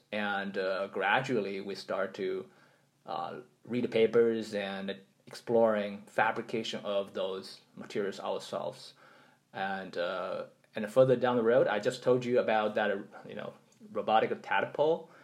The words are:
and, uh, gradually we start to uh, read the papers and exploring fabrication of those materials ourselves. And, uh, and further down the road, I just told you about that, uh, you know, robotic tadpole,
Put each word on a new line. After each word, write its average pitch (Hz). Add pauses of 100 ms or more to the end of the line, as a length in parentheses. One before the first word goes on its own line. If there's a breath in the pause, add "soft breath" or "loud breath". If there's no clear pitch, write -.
(120)
and, 101
uh, 95
gradually 101
we 98
start 95
to 95 (640 soft breath)
uh, 85 (320)
read 120
the 117
papers 113
and 98 (300)
exploring 107
fabrication 113
of 101
those 95 (140)
materials 101
ourselves. 95 (600 soft breath)
And, 95
uh, 90 (320)
and 107
further 131
down 123
the 117
road, 120
I 104
just 113
told 127
you 123
about 107
that, 107
uh, 98 (300)
you -
know, - (380)
robotic 110 (100)
tadpole, 143 (140 loud breath)